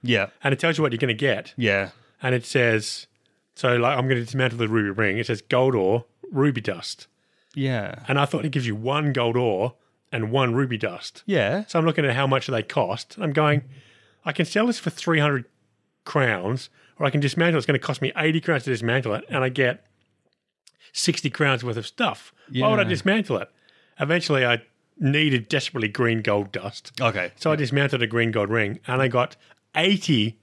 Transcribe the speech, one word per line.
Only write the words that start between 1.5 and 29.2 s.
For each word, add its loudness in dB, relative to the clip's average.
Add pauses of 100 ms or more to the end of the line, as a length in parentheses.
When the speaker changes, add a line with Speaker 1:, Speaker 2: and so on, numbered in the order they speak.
Speaker 1:
Yeah. 2 (320)
Speaker 2:
And 0
it -2
says, 0 (480)
so, 0
like, 2
I'm -2
gonna 0
dismantle -2
the 0
ruby 0
ring. 0
It -6
says -4
gold 2
ore, 2 (260)
ruby 0
dust. -8 (460)
Speaker 1:
Yeah. -4 (120)
Speaker 2:
And 0
I 4
thought -4
it -2
gives -2
you -2
one -2
gold 0
ore 0 (360)
and -4
one 2
ruby 0
dust. -8
Speaker 1:
Yeah. 0
Speaker 2:
So -2
I'm 2
looking 2
at 2
how 2
much 2
they -2
cost. -2
And -6
I'm -2
going, 4 (600)
"I -2
can 0
sell 0
this -2
for -4
three 0
hundred 2 (600)
crowns, 0 (300)
or 0
I 4
can 0
dismantle. 2
It's -2
gonna 2
cost -4
me -2
eighty 2
crowns 0
to -6
dismantle 0
it, -8
and 0
I 0
get 0 (1080)
sixty -2
crowns 0
worth -4
of -10
stuff. -6 (180)
Why 2
would 2
I 2
Speaker 1:
Yeah. -2
Speaker 2:
dismantle 0
it?" -6 (500)
Eventually, 2
I 2 (380)
needed 2
desperately -2
green 0
gold 0
dust. -12 (100)
Speaker 1:
Okay. 0
Speaker 2:
So -2
I 2
Speaker 1:
Yeah. 0
Speaker 2:
dismantled 0
a 0
green 0
gold -2
ring, -2
and 0
I 2
got -2 (400)